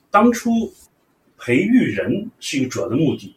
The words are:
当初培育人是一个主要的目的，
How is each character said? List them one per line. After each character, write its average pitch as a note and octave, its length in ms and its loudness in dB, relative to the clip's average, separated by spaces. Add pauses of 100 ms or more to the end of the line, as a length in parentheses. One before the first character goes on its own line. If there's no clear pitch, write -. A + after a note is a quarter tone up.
(100)
当 A3+ 220 6
初 A3+ 400 -4 (640)
培 B2 200 0
育 A3+ 340 2
人 - 360 -4 (120)
是 - 180 -6
一 C3 60 0
个 - 40 -4
主 - 120 -6
要 - 80 -4
的 - 80 -4
目 C#3+ 180 0
的， - 220 -14